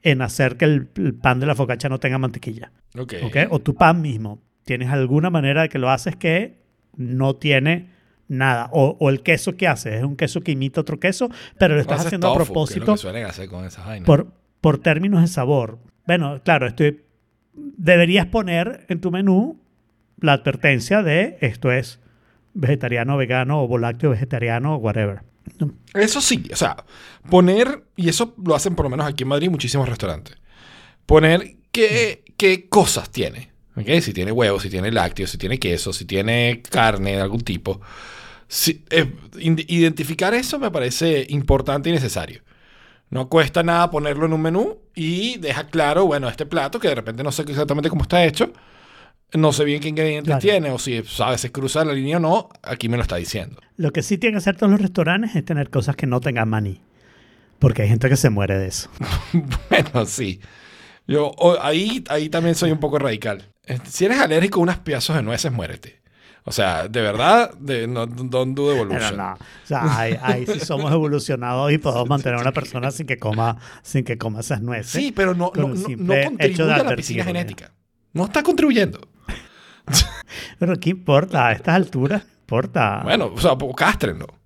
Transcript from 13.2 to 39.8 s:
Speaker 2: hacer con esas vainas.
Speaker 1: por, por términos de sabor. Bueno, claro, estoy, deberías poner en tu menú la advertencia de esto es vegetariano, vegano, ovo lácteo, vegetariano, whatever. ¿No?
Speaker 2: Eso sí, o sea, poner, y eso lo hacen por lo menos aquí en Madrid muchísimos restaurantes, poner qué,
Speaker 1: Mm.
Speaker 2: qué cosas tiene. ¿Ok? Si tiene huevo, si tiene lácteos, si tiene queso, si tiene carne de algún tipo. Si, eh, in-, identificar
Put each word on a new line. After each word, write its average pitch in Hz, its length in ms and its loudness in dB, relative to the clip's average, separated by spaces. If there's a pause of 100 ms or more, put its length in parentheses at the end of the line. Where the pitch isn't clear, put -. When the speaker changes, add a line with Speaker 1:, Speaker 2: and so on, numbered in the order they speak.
Speaker 2:
hacer 95 220 -10
con 90 160 -10
esas 90 220 -14
vainas. 104 200 -4
Speaker 1:
por, 151 260 6 (280)
por 147 180 2
términos 170 440 2
de 170 60 4
sabor. 127 500 -2 (280)
Bueno, 147 380 0
claro, 143 220 4
estoy, 147 360 0 (520)
deberías 180 720 4
poner 185 600 -2
en 175 120 -4
tu 185 100 -2
menú 196 500 2 (600)
la 151 120 4
advertencia 139 680 2
de 180 380 0
esto 127 320 0
es 127 280 -4 (540)
vegetariano, 120 640 0
vegano, 127 460 0
ovo 123 160 0
lácteo, 120 320 0
vegetariano, 123 680 -2
whatever. 104 460 -2 (380)
¿No? 147 120 -2 (220)
Speaker 2:
Eso 220 260 2
sí, - 220 0 (100)
o - 40 -8
sea, 104 200 0 (540)
poner, 196 540 6 (120)
y 175 140 0
eso - 240 -2 (100)
lo 160 100 2
hacen 185 200 0
por 151 100 -2
lo 131 60 -2
menos 147 160 -4
aquí 143 160 -6
en 127 60 -2
Madrid 143 200 0
muchísimos 131 400 0
restaurantes, 92 480 -8 (680)
poner 160 480 6 (180)
qué, 220 560 0
Speaker 1:
Mm. - 80 -20
Speaker 2:
qué 185 320 4
cosas - 420 2
tiene. - 420 -6 (240)
¿Ok? 110 100 -6 (140)
Si 107 120 -4
tiene 90 200 -4
huevo, 107 260 2
si 95 120 -6
tiene 95 200 -2
lácteos, 92 400 -2
si 85 80 -10
tiene 92 220 -4
queso, 90 320 -2
si - 120 -10
tiene 117 640 0
carne 101 440 2
de 98 80 -2
algún 101 220 -4
tipo. 98 380 -6 (680)
Si, - 420 -2
eh, 156 240 2 (240)
in-, 160 300 0
identificar 165 680 0